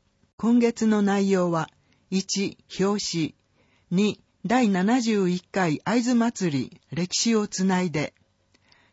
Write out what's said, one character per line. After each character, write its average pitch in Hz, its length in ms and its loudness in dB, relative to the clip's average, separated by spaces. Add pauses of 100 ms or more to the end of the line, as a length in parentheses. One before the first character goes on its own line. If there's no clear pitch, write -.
(360)
今 233 220 2
月 226 300 2
の 214 120 2
内 196 300 0
容 180 220 0
は、 160 160 -4 (420)
一、 190 480 -4 (220)
表 196 240 0
紙。 165 300 -4 (580)
二、 196 280 0 (240)
第 233 240 2
七 196 320 2
十 208 280 0
一 180 180 -2
回 170 380 -2
会 226 180 0
津 240 140 0
祭 226 340 0
り、 131 300 -6 (100)
歴 170 260 -6
史 226 200 0
を 208 100 0
つ 185 180 -4
な 185 180 2
い 175 100 -4
で。 147 220 -4 (800)